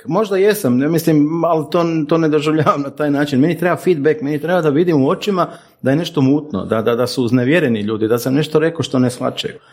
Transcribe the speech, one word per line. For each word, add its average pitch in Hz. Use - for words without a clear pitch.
Možda 196
jesam, 196
ne 139
mislim, 160
ali 160
to, 180
to 165
ne 160
doživljavam 151
na 139
taj 147
način. 143
Meni 156
treba 170
feedback, 156
meni 143
treba 170
da 156
vidim 160
u 135
očima 190
da 127
je 135
nešto 170
mutno, 135
da, 110
da, 117
da 120
su 123
uznevjereni 123
ljudi, 107
da 117
sam 131
nešto 151
rekao 160
što 131
ne 123
shvaćaju. -